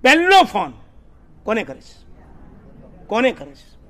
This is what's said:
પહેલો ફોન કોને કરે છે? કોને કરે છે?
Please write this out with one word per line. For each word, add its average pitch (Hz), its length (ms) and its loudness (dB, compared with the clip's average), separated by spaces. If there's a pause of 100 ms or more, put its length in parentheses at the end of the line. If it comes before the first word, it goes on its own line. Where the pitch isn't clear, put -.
પહેલો 339 420 4
ફોન 170 300 -6 (680)
કોને 214 200 -4
કરે 135 180 -16
છે? - 240 -20 (1000)
કોને 240 260 -2
કરે 143 200 -16
છે? - 280 -20 (100)